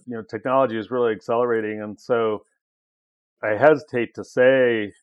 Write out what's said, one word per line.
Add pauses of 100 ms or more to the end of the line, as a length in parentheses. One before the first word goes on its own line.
you
know,
technology
is
really
accelerating.
And
so (960)
I
hesitate
to
say